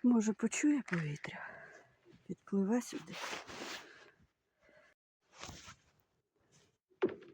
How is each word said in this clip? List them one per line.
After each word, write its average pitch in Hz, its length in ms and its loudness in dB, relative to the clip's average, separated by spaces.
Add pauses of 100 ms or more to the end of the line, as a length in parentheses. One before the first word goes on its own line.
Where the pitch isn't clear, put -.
Може, 226 300 8
почує 285 500 4
повітря, - 640 -4 (800)
підпливе 196 560 0
сюди. - 320 -10 (4000)